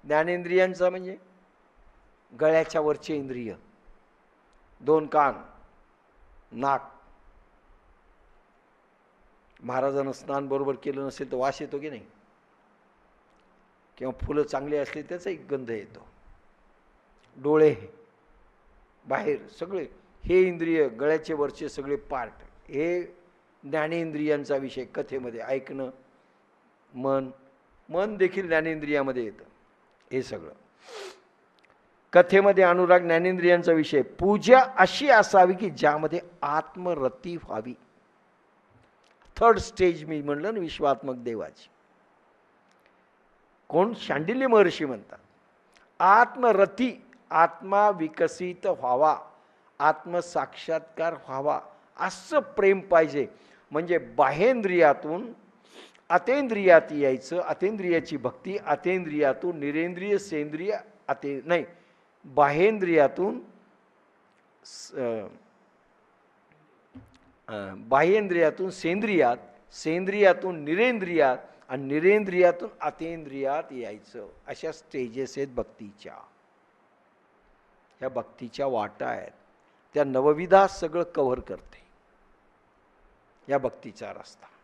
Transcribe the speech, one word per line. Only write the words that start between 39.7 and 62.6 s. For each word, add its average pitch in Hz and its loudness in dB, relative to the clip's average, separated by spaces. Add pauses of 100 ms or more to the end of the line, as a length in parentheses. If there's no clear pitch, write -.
मी 151 -8
म्हणलं 147 -4
ना, 220 -6
विश्वात्मक 143 -2
देवाची. 117 -10 (2000)
कोण? 196 2
शांडिल्य 202 -2
महर्षी 196 4
म्हणतात. 120 -10 (840)
आत्मरती, 226 4 (240)
आत्मा 190 4
विकसित 175 -4
व्हावा, 135 2 (600)
आत्मसाक्षात्कार 160 -2
व्हावा, 139 -4 (380)
असं 190 -2
प्रेम 196 2
पाहिजे. 147 2 (440)
म्हणजे 170 -2
बाहेंद्रियातून 165 2 (760)
अतेंद्रियात 202 4
यायचं, 143 -2
अतेंद्रियाची 170 -4
भक्ती, 135 -8
अतेंद्रियातून 156 -2
निरेंद्रिय 175 -4
सेंद्रिय, 160 -6 (320)
अते-, 139 -6
नाही, 160 -2 (600)
बाहेंद्रियातून 170 2 (1300)